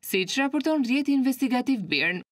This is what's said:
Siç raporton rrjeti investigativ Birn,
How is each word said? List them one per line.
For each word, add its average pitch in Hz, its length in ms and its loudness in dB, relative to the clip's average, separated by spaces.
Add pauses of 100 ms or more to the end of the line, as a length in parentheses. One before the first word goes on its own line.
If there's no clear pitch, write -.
Siç 190 340 -2
raporton 285 460 0
rrjeti 277 320 0
investigativ 254 640 0 (100)
Birn, 160 300 0 (120)